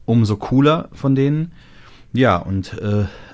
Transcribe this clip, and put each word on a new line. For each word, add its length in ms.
umso 320
cooler 560
von 220
denen. 380
Ja, 260
und, 420
äh, 240